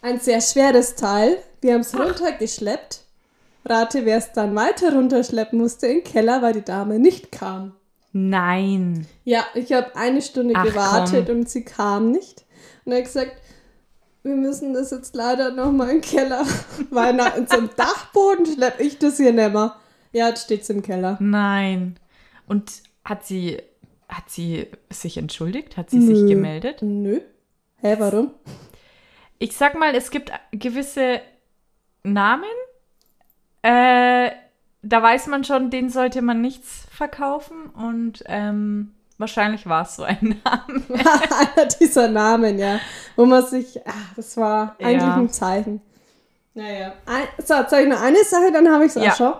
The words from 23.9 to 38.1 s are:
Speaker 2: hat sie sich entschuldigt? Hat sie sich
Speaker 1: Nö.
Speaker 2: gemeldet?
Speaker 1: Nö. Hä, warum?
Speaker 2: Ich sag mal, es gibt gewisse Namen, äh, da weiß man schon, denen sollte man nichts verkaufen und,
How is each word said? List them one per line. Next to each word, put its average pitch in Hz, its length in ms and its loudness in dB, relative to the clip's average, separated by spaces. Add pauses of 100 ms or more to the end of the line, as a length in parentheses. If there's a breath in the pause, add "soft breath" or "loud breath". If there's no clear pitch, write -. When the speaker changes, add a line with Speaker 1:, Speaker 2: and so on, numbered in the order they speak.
Speaker 2:
hat 160 180 -16
sie 170 380 -8 (240)
sich - 260 -12
entschuldigt? 170 640 -10
Hat 175 100 -12
sie 240 140 4
sich 220 180 6
Speaker 1:
Nö. 202 80 6
Speaker 2:
gemeldet? 196 540 0
Speaker 1:
Nö. 202 380 -4 (560)
Hä, 214 220 0
warum? 214 340 0 (1080 loud breath)
Speaker 2:
Ich 220 180 -8
sag 285 220 2
mal, 311 160 2
es 254 160 -4
gibt 277 200 -8 (200)
gewisse 254 720 -4 (800)
Namen, 202 420 0 (1160)
äh, 247 680 4 (520)
da 220 200 2
weiß 247 260 4
man 277 160 -2
schon, 262 260 0
denen 254 200 -2
sollte 254 320 -2
man 233 180 0
nichts - 500 -8
verkaufen 294 800 -8
und, 233 560 -8